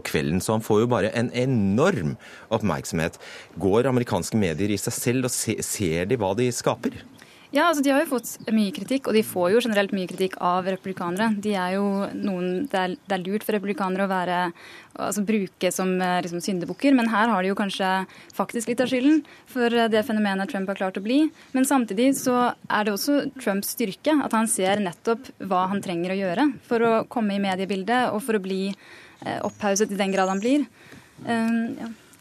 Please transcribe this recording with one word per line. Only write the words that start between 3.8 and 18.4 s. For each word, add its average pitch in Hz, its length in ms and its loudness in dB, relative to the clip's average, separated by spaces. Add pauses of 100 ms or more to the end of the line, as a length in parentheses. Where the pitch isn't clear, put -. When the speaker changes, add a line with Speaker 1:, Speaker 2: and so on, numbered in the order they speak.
Speaker 1:
amerikanske 117 480 0
medier 95 320 0
i 104 80 0
seg 113 160 -4
selv, 123 320 -2
og 123 80 -2
se, - 220 -2 (100)
ser 85 400 -2
de 123 160 0
hva 98 160 0
de 123 160 2
skaper? - 460 -4 (540)
Speaker 2:
Ja, 302 140 2
altså, 294 180 2
de 285 80 4
har 285 100 2
jo 320 80 -4
fått - 420 -6
mye 208 200 2
kritikk, 254 360 -4
og 208 80 4
de 214 80 4
får 180 280 0
jo 240 120 4
generelt 202 280 2
mye 185 160 -2
kritikk 185 320 -2
av 180 280 0
republikanere. 190 640 -2 (100)
De 208 160 0
er 185 180 -2
jo 202 120 0 (300)
noen, 185 520 -2
det 190 100 0
er, 185 180 -2
det 190 200 -2
er 185 80 -4
lurt 202 200 -4
for 214 120 0
republikanere 196 480 -2
å 190 60 -2
være, 180 260 0 (680)
altså, 202 180 -2
bruke 190 480 0
som, 185 280 0
eh, 180 240 2
liksom, 170 200 -6
syndebukker, 180 520 2
men 226 120 2
her 226 240 2
har 185 80 2
de 185 80 2
jo 196 80 0
kanskje 196 320 0 (480)
faktisk 220 320 -4